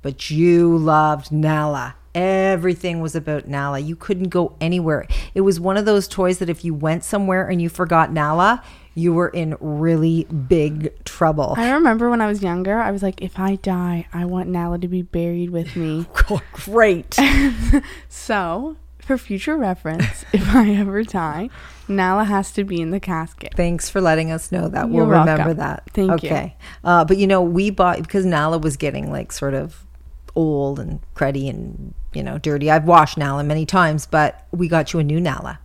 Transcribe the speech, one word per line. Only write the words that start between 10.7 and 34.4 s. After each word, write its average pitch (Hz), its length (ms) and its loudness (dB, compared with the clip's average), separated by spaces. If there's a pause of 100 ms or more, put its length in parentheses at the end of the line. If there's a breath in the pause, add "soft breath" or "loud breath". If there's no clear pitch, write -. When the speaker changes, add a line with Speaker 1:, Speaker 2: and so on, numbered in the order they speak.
Speaker 1:
trouble. 151 520 0
Speaker 2:
I 233 140 0
remember 240 400 4
when 233 100 2
I 214 60 2
was 208 160 -2
younger, 185 380 0
I 214 100 0
was 202 140 -4
like, 190 180 -4
"If 185 160 -8
I 190 160 0
die, 180 580 -2
I 175 120 -4
want 180 240 -4
Nala 175 320 -2
to 180 80 -6
be 180 140 -2
buried 175 480 -4
with 165 260 -6
me." 160 300 -4 (120)
Speaker 1:
<laughs> - 140 2
Oh, 175 100 -2 (100)
great. 208 720 0
Speaker 2:
<laughs> 277 60 4 (800 loud breath)
So, 214 680 -4 (220)
for 262 200 -2
future 214 380 -4
reference, 180 720 -2
<laughs> - 40 -2
if 208 220 2
I 220 160 6
ever 202 340 0
die, 170 460 -4 (380 loud breath)
Nala 196 360 2
has 202 280 0
to 202 120 -2
be 180 160 -4
in 160 100 -4
the 196 100 -2
casket. - 560 -8
Speaker 1:
Thanks 170 340 0
for 196 100 -2
letting 160 300 2
us 160 200 -6
know 175 180 -2
that. - 220 -4
Speaker 2:
You're 233 140 4
Speaker 1:
We'll - 160 6
remember 156 240 2
Speaker 2:
welcome. 165 140 0
Speaker 1:
that. 147 240 -6 (100)
Speaker 2:
Thank 190 300 2
you. 156 80 -6
Speaker 1:
Okay. 143 260 -4 (260 loud breath)
Uh, 175 220 4
but, 185 140 4
you 196 80 4
know, 190 160 4
we 175 260 2
bought, 180 300 2
because 185 260 -2
Nala 160 320 0
was 156 220 -2
getting, 143 340 -4
like, 135 200 -8
sort 139 200 -4
of 147 320 -8 (500)
old 143 460 0
and - 200 -8 (140)
cruddy 139 360 -2
and, - 420 -10 (220)
you 147 80 -6
know, 131 160 -8
dirty. 147 320 0
I've 156 160 4
washed 165 320 6
Nala 143 260 -2
many 151 220 0
times, 160 400 2
but - 460 0